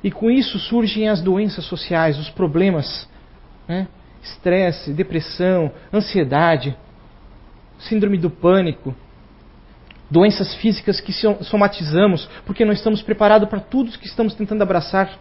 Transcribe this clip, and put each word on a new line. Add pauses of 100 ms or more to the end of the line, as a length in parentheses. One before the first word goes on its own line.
E
com
isso
surgem
as
doenças
sociais,
os
problemas, (640)
né? (360)
Estresse,
depressão, (220)
ansiedade, (1000)
síndrome
do
pânico, (1160)
doenças
físicas
que
so-,
somatizamos (160)
porque
não
estamos
preparados
para
tudo
que
estamos
tentando
abraçar.